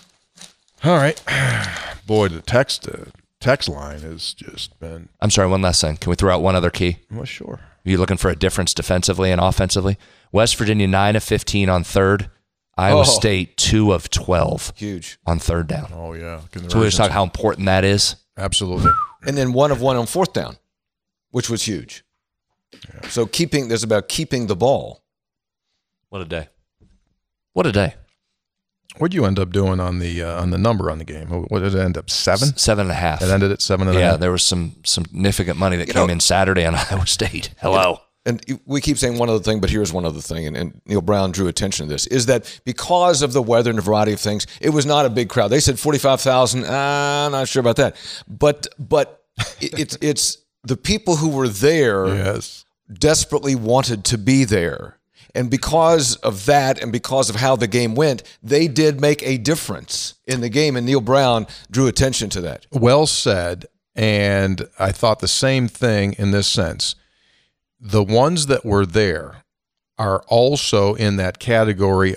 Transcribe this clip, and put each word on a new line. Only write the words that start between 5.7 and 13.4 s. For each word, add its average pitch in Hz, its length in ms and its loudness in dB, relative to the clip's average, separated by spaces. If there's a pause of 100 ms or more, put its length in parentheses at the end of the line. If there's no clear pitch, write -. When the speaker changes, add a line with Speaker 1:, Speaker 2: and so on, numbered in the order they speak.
Speaker 2:
thing. 78 160 -2
Can - 120 -4
we 87 80 2
throw 92 160 4
out 85 80 2
one 92 140 2
other 87 140 2
key? 87 280 -2 (120)
Speaker 1:
Well, - 160 -12
sure. - 340 -14 (260)
Speaker 2:
Are 90 40 -4
you 95 80 4
looking 90 200 0
for - 120 0
a 80 60 -2
difference 90 380 -2
defensively 92 580 0
and 87 100 2
offensively? 95 560 0 (360)
West 110 240 4
Virginia, 104 300 2
nine 98 300 4
of 104 60 -2
fifteen 101 460 0
on 90 160 2
third. 101 440 2 (480)
Iowa 98 240 4
Speaker 3:
Oh. - 20 6
Speaker 2:
State, 101 540 0